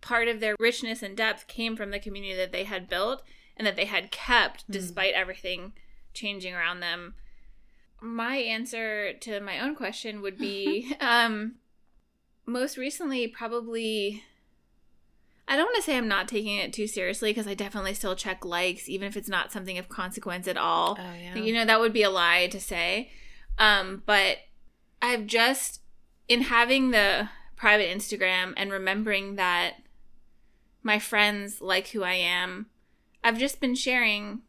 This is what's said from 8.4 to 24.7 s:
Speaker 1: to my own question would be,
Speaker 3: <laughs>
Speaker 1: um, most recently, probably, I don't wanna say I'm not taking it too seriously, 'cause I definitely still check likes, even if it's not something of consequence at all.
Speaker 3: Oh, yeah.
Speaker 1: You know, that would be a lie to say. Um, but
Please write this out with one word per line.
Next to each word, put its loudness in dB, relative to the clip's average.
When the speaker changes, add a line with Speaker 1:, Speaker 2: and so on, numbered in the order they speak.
Speaker 1:
to -8
my -6
own -2
question -8
would -6
be, -2
Speaker 3:
<laughs> -10
Speaker 1:
um, 2
most -2
recently, -2
probably, -4
I 2
don't 6
wanna 2
say 2
I'm 0
not 2
taking -2
it -2
too -2
seriously, 0
'cause -2
I -4
definitely -4
still -2
check -4
likes, -2
even -4
if -6
it's -8
not 0
something -8
of -10
consequence -6
at -2
all. 2
Speaker 3:
Oh, -12
yeah. -12
Speaker 1:
You 0
know, 2
that 8
would 4
be 4
a 6
lie 6
to -4
say. -2
Um, 4
but 4